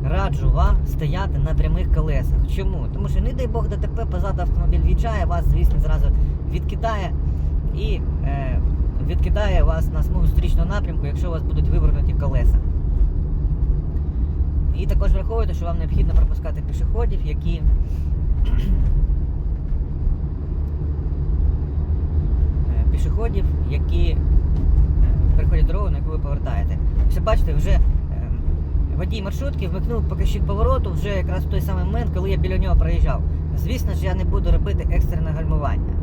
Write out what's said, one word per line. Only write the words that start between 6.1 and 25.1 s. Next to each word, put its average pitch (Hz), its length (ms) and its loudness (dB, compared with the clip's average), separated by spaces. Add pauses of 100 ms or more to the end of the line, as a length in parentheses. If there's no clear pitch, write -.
відкидає 202 600 -4 (600)
і, - 260 -2 (240)
е, 139 340 -2 (480)
відкидає 170 560 2
вас 165 300 2
на 151 100 0
смугу - 240 2
зустрічного - 420 4
напрямку, 143 380 -2
якщо 143 220 -2
у - 20 -2
вас 143 120 -4
будуть - 260 0
вивернуті - 440 4
колеса. - 460 2 (2250)
І - 80 -2
також - 260 2
враховуйте, 220 420 0
що 175 100 -4
вам 170 140 -2
необхідно - 360 0
пропускати - 540 0
пішоходів, - 560 0
які, 151 300 -2
<clears throat> 156 80 -4 (4000)
е, - 220 0
пішоходів, 202 520 0 (260)
які, 170 360 2
е, - 100 0 (1200)